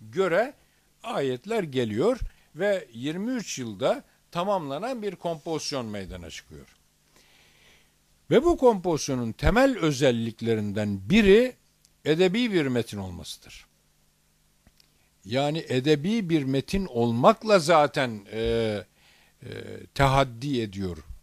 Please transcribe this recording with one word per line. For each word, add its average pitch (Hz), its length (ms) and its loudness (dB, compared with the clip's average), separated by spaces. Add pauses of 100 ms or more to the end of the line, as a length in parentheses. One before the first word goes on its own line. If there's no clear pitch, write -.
göre 180 520 0 (500)
ayetler 190 600 -4
geliyor 131 560 0 (360)
ve 180 380 -2
yirmi 160 380 -6
üç 226 280 -6
yılda 127 440 -4 (280)
tamamlanan 185 720 -4
bir 196 140 -8
kompozisyon 151 720 -6
meydana 92 440 -10
çıkıyor. - 460 -20 (1600)
Ve 233 120 6
bu 349 140 4
kompozisyonun 165 720 2
temel 226 460 2
özelliklerinden 113 1300 0
biri 220 460 6 (500)
edebi 185 480 2
bir 160 120 2
metin 120 320 -2
olmasıdır. - 680 -14 (1600)
Yani 143 420 -2
edebi 156 640 0
bir 160 140 2
metin 135 420 -2
olmakla 135 720 4
zaten, 143 720 2
e, 110 100 -6 (1000)
e, - 60 -14 (460)
tehaddi 135 680 0
ediyor, 95 360 -6 (240)